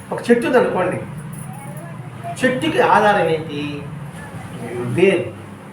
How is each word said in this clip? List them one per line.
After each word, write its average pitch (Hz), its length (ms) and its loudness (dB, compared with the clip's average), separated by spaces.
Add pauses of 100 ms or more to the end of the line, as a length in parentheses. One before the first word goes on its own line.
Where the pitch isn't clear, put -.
(120)
ఒక - 200 -2
చెట్టు 240 160 6
ఉంది 262 100 4
అనుకోండి, 180 440 2 (1400)
చెట్టుకి 254 380 2
ఆధారం 196 460 6
ఏంటి? 147 540 -2 (920)
వేరు, 147 580 2 (400)